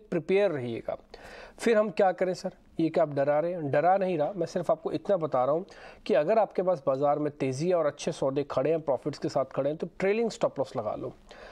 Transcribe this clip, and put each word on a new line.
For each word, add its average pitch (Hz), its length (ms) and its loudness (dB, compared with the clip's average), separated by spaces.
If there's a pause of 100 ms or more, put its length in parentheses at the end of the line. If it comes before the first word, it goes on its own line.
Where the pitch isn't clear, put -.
(120)
prepare 190 400 2
रहिएगा। 123 460 -6 (640)
फिर 226 180 4
हम 214 120 2
क्या 196 220 4
करें 185 220 0
सर, 180 180 -8 (280)
ये 160 100 4
क्या 170 140 4
आप 151 100 -2
डरा 143 260 2
रहे 170 140 -2
हैं? 156 180 -4
डरा 165 260 4
नहीं 185 200 0
रहा, 151 180 0
मैं 170 100 -2
सिर्फ 170 260 -2
आपको - 200 -2
इतना 190 260 0
बता 135 280 0
रहा 143 100 2
हूँ 180 100 -2 (400)
कि 208 80 0
अगर 175 260 4
आपके 202 220 0
पास 180 260 0
बाजार 143 320 2
में 147 180 -2
तेज़ी 135 320 -2
है 185 60 2
और 160 100 2
अच्छे 143 260 -4
सौदे 143 320 -2
खड़े 139 260 -2
हैं, 160 120 0
profits 139 360 -2
के 160 120 -4
साथ 139 160 -2
खड़े 139 240 -2
हैं, 156 100 -6
तो 185 80 -6 (120)
trailing 208 320 0
stop - 280 -4
loss - 160 -4
लगा 107 200 -4
लो, - 180 -10 (380)